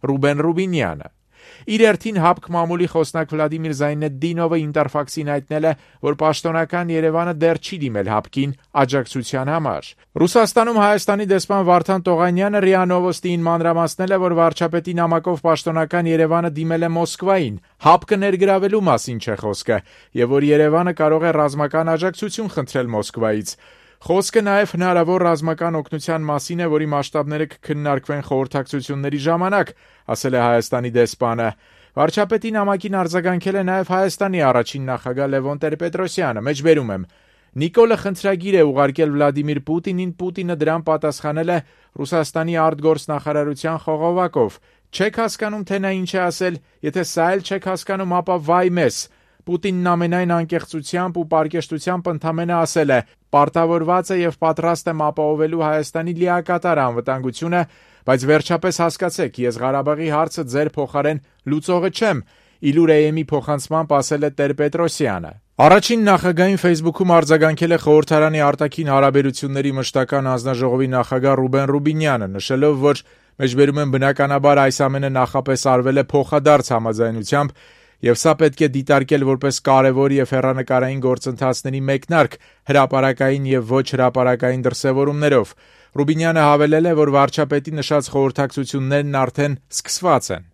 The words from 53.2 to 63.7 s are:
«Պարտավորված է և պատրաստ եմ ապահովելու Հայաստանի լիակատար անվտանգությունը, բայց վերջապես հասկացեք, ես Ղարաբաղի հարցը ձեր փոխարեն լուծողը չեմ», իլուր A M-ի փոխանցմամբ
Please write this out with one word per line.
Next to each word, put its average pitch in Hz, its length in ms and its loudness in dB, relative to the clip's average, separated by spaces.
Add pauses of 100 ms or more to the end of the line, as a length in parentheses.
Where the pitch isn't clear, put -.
«Պարտավորված 165 800 2
է 185 120 0
և 160 160 -2
պատրաստ 165 520 0
եմ 156 160 -4
ապահովելու 156 560 0
Հայաստանի 156 560 -2
լիակատար 175 640 0
անվտանգությունը, 131 760 -2 (480)
բայց 131 200 4
վերջապես 165 560 2
հասկացեք, 170 600 -4
ես 117 160 -2
Ղարաբաղի 139 520 -2
հարցը 160 400 -2
ձեր 147 240 0
փոխարեն 143 460 -2 (260)
լուծողը 175 440 0
չեմ», 190 300 -2 (460)
իլուր 160 240 4
A 151 60 8 (100)
M-ի 156 200 -2
փոխանցմամբ 151 600 -2 (100)